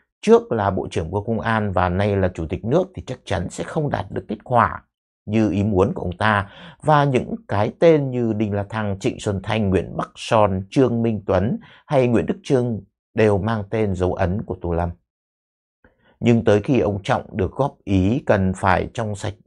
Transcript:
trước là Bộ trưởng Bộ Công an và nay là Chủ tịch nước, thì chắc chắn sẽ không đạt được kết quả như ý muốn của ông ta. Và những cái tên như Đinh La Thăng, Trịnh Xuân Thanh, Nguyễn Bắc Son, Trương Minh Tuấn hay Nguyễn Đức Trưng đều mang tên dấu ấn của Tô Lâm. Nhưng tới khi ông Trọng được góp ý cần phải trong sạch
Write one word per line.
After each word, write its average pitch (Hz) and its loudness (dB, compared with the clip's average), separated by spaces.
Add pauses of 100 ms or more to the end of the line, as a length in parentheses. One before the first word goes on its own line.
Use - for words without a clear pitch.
(200)
trước 226 4
là 98 0
Bộ - -2
trưởng 82 -4
Bộ 101 -4
Công 113 -4
an 107 -2
và 90 2
nay 98 0
là 92 2
Chủ 80 -6
tịch 90 -6
nước, 165 0
thì - -12
chắc 127 -10
chắn 95 -4
sẽ - -10
không 147 -4
đạt 101 -4
được - -8
kết 107 -8
quả 110 0 (440)
như 107 2
ý 98 0
muốn 101 2
của - -10
ông 87 -6
ta. 104 0 (320)
Và 147 4
những 127 0 (140)
cái 104 -2
tên 151 4
như 120 0
Đinh 107 -2
La 101 -2
Thăng, 104 -4
Trịnh - -4
Xuân 95 -2
Thanh, 104 0
Nguyễn - 0
Bắc - -8
Son, 98 0
Trương 120 2
Minh 113 -2
Tuấn 101 0 (280)
hay 131 2
Nguyễn 104 2
Đức - -4
Trưng 123 0 (340)
đều 107 4
mang 104 -2
tên 110 -2
dấu 90 0
ấn 95 -2
của 92 -8
Tô 87 -4
Lâm. 85 -2 (1300)
Nhưng 117 4
tới 107 4
khi 120 0
ông 98 -2
Trọng - -4
được 95 -2
góp 135 -4
ý 101 2
cần 95 2
phải 87 0
trong 107 -6
sạch 104 -8 (120)